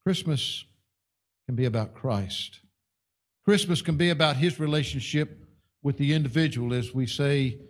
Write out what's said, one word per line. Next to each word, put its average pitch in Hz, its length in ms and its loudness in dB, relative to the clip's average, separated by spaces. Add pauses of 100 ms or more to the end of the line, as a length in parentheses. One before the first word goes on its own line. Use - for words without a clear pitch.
Christmas 165 580 -2 (800)
can 123 100 -4
be 127 100 2
about 113 300 -2
Christ. - 680 -4 (840)
Christmas 175 380 2
can 160 160 0
be 170 120 4
about 151 280 2
his 165 200 2
relationship 151 880 -2 (400)
with 143 140 0
the 143 160 2
individual, 139 600 0
as 123 200 -2
we 131 140 0
say, 139 520 0 (100)